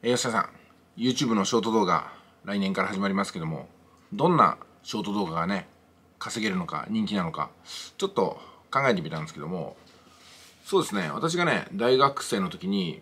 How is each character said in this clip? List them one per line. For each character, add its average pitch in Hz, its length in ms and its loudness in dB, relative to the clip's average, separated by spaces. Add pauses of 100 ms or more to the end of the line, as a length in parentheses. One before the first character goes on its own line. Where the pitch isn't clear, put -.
え - 20 2
ー、 123 80 4
吉 - 80 0
田 120 80 0
さ 107 80 2
ん、 - 600 -10
YouTube 120 320 2
の 98 140 4
シ - 80 -2
ョ 117 40 6
ー - 40 4
ト 113 100 0
動 107 140 4
画、 87 260 0 (320)
来 101 140 -4
年 98 160 0
か 95 80 0
ら 95 60 0
始 98 120 -4
ま 98 80 0
り 95 60 0
ま 98 100 2
す - 80 -8
け 92 60 -10
ど 80 80 -6
も、 78 240 -8 (420)
ど 139 160 2
ん 175 80 4
な 107 220 6 (240)
シ - 140 -10
ョ 107 40 -4
ー - 20 -6
ト 98 120 -4
動 101 100 0
画 82 80 -6
が 82 140 -2
ね、 95 200 -4 (520)
稼 110 260 -6
げ 107 60 2
る 92 60 -2
の 90 100 -4
か、 76 240 -6
人 110 160 0
気 104 80 -4
な 95 80 0
の 82 100 -2
か、 76 160 -4 (480)
ち - 80 -4
ょ - 40 -2
っ - 20 -4
と - 280 0 (320)
考 135 160 2
え 120 80 6
て 90 60 -2
み 80 80 -8
た 80 100 -6
ん 80 40 -6
で 78 60 -8
す - 60 -16
け 73 60 -14
ど 76 80 -8
も、 85 280 -6 (880)
そ 190 180 2
う - 20 0
で - 80 -2
す - 40 -6
ね、 117 160 -2
私 160 280 -2
が 175 80 2
ね、 110 260 0
大 117 240 4
学 139 260 4
生 104 180 -2
の 92 100 -2
時 90 180 -8
に 92 340 -2